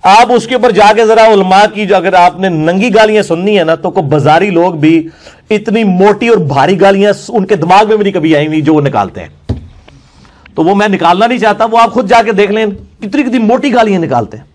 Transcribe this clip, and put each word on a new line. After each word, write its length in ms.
आप 240
उसके 240
ऊपर 160
जाके 340
ज़रा 220
उलमा 380
की, 200
जो 100
अगर 200
आपने 340
नंगी 400
गालियां 340
सुननी 320
है 80
ना, 120
तो 140
कोई 160
बाजारी 460
लोग 280
भी 160
इतनी 320
मोटी 460
और 160
भारी 320
गालियां 360
उनके 240
दिमाग 340
में 80
भी 60
नहीं 100
कभी 200
आई 140
हुई 140
जो 120
वो 80
निकालते 400
हैं। 400
तो 80
वो 120
मैं 140
निकालना 380
नहीं 120
चाहता, 260
वो 120
आप 140
खुद 160
जाके 260
देख 180
लें, 200
कितनी 520
कितनी 180
मोटी 280
गालियां 320
निकालते 360
हैं। 180